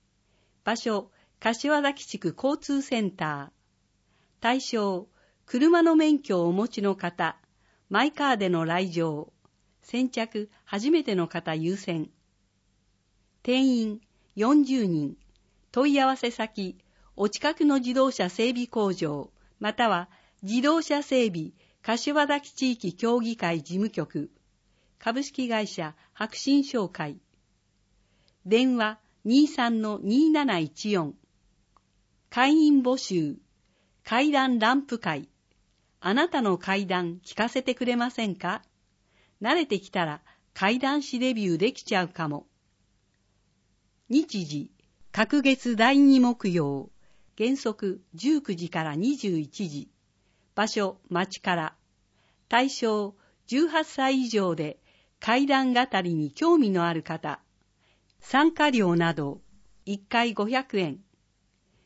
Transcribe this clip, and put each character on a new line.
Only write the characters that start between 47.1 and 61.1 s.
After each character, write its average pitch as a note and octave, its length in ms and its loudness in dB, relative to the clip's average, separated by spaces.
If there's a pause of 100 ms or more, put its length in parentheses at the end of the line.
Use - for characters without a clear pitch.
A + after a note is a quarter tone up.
原 B3+ 180 0
則 G#3+ 460 -6 (120)
十 C#4 280 0
九 G3+ 120 -6
時 E3+ 140 -8
か E3 160 -4
ら D3 120 -6
二 B3+ 200 0
十 F#3+ 220 -2
一 D#3 300 -6
時。 C#3+ 200 -12 (640)
場 G#3 120 0
所、 G#3 420 -4
町 F#3 320 -4
か F3+ 140 -2
ら。 D#3+ 220 -6 (720)
対 B3+ 200 2
象、 G#3+ 460 -4 (320)
十 D4 220 2
八 D#4 160 0
歳 C4+ 360 0
以 B3 80 -2
上 G3 280 0
で D3+ 220 -6 (420)
階 C4 260 2
段 C4+ 260 2
語 A#3+ 80 2 (220)
り F3 120 -2
に D3+ 180 -2
興 E4+ 260 4
味 A3+ 120 4
の F3 160 2
あ E3+ 60 0
る D#3+ 100 -4
方。 D#3+ 380 -8 (800)
参 D4+ 340 2
加 D4+ 180 2
料 F#3+ 260 2
な E3 180 2
ど、 C#3+ 260 -6 (460)
一 G3+ 180 -8
回 A#3 300 0
五 G#3 140 -2
百 B3+ 300 -4
円。 E3+ 240 -4 (840)